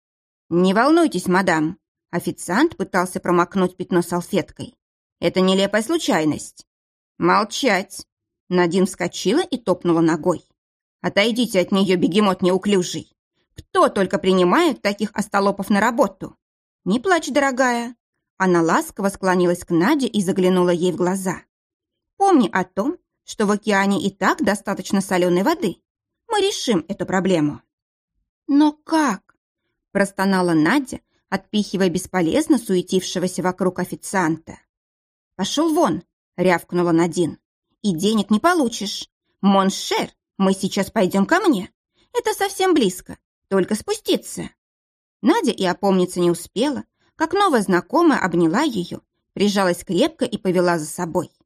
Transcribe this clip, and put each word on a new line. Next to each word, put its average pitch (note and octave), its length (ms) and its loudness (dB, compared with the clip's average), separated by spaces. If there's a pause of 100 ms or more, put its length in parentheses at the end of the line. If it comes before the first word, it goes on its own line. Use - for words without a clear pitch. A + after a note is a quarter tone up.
(480)
«Не F#3 240 2
волнуйтесь, C#4 540 2
мадам», F3+ 540 0 (300)
официант F3+ 680 -2
пытался F#3 420 -4
промокнуть F3+ 580 0
пятно E3+ 260 -2
салфеткой. - 760 -6 (420)
«Это E3+ 220 0
нелепая G3 420 2
случайность». F#3+ 840 -2 (540)
«Молчать!» G3 880 0 (420)
Надин F3+ 380 2
вскочила F#3 540 -2
и F#4 180 -4
топнула F3 420 0
ногой. D#3+ 440 0 (560)
«Отойдите G#3 580 0
от F3+ 140 0
неё, F#3+ 240 2
бегемот F#3 440 2
неуклюжий! F#3 720 -2 (440)
Кто E4+ 320 0
только F#3+ 320 -2
принимает F#3+ 600 2
таких G#3 320 -4
остолопов G3+ 580 -2
на G3+ 100 2
работу!» A#3 560 -2 (480)
«Не G#3 160 0
плачь, E4 300 0
дорогая!» B3 640 0 (400)
Она F3+ 260 2
ласково G3 460 0
склонилась F3+ 560 0
к - 60 -12
Наде A#3 360 2
и G#3 160 -2
заглянула F#3 480 2
ей F3 220 0
в D#3 40 -8
глаза. F#3 460 -4 (760)
«Помни F#4+ 340 4
о F#3 120 0
том, C4+ 340 -4 (260)
что - 220 -4
в G3+ 60 2
океане G3+ 500 0
и G3 80 -2
так D4+ 320 -2
достаточно G3 580 -2
солёной F3+ 440 2
воды. G#3 320 -2 (520)
Мы G#4+ 120 0
решим F#4+ 480 -2
эту G3 180 -8
проблему». E3+ 560 0 (840)
«Но D4 240 4
как?» D4+ 640 -2 (560)
простонала F#3+ 600 0
Надя, F#3 480 0 (280)
отпихивая F#3+ 640 -2
бесполезно F#3 680 0
суетившегося F3+ 840 -2
вокруг F#3 360 -2
официанта. F3 800 -4 (800)
«Пошёл D4+ 360 -2
вон!» C4+ 300 0 (340)
рявкнула F3 540 0
Надин. E3+ 480 0 (440)
«И G3+ 120 0
денег G3 360 0
не G#3+ 100 2
получишь. C#4 680 -2 (320)
Моншер, G3 680 0 (280)
мы F#3+ 160 2
сейчас F#3+ 360 -4
пойдём G3 340 0
ко D#4+ 140 2
мне. C#4 320 0 (420)
Это A4 220 -2
совсем F#4+ 400 0
близко, G3 420 -2 (320)
только G3 280 0
спуститься». - 760 -6 (720)
Надя D4+ 300 2
и F#3+ 120 -4
опомниться F#3 540 0
не F3 140 2
успела, A3 520 -4 (300)
как D#4 180 -4
новая F4+ 280 2
знакомая C#4+ 580 2
обняла F3 440 2
её, A3 400 -4 (320)
прижалась F#3+ 500 0
крепко B3 400 0
и - 120 -4
повела F3 420 0
за D3+ 80 -8
собой. E3+ 440 -6 (160)